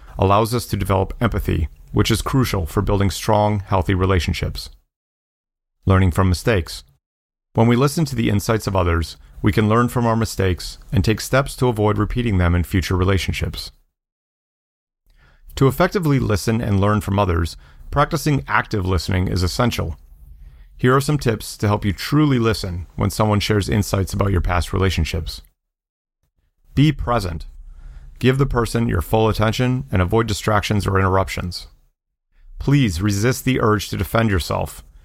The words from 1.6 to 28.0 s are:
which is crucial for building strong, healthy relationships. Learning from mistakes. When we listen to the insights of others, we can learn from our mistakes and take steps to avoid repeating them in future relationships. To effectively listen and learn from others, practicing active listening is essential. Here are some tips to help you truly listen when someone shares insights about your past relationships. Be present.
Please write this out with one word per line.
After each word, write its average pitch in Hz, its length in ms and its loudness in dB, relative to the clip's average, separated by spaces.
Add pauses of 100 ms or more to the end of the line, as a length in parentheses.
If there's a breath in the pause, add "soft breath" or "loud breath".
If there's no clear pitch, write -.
which 104 180 2
is 110 100 0
crucial 104 460 0
for 101 160 -2
building 98 280 2
strong, 104 500 2
healthy 98 340 0
relationships. 90 760 0 (1160)
Learning 95 260 4
from 95 180 2
mistakes. 92 560 0 (680)
When 117 120 4
we 120 80 4
listen 143 320 2
to - 80 -6
the 117 140 0
insights 107 380 0
of 98 100 -2
others, 85 400 0 (240 soft breath)
we 107 120 2
can 107 180 2
learn 117 180 4
from 120 180 -2
our 113 100 2
mistakes 98 600 -2 (160)
and 95 100 2
take 107 160 0
steps - 380 -2
to 127 120 0
avoid 104 280 0
repeating 107 400 0
them 87 180 2
in 87 80 2
future 92 320 -2
relationships. 92 760 -2 (1800 soft breath)
To 135 120 4
effectively 156 520 2
listen 110 420 0
and 104 180 0
learn 104 220 2
from 98 180 -2
others, 85 380 0 (340 soft breath)
practicing 147 560 0
active 107 380 -2
listening 92 440 0
is 95 140 -2
essential. 92 540 -2 (800 soft breath)
Here 127 180 2
are 139 60 4
some 147 160 0
tips - 400 -4
to 110 100 -2
help 104 200 0
you 95 80 0
truly 143 440 0
listen 98 480 -2 (100)
when 104 120 0
someone 104 320 0
shares 104 300 0
insights 101 420 0
about 101 180 0
your 87 120 2
past 90 320 -2
relationships. 87 640 -2 (1300)
Be 143 180 6
present. 98 540 -4 (720 soft breath)